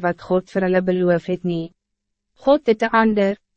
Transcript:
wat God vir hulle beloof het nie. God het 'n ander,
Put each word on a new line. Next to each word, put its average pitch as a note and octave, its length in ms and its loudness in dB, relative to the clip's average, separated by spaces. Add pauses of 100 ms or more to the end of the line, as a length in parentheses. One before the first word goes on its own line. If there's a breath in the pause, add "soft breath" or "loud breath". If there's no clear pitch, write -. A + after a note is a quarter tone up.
wat F3 180 -2
God F#3 320 -4
vir F#3+ 140 -2
hulle F#3 180 0
beloof F3+ 460 0
het F3+ 180 -6
nie. E3 220 -6 (760)
God C#4+ 240 2
het A3 140 0
'n A3+ 180 -4
ander, G3+ 360 0 (200)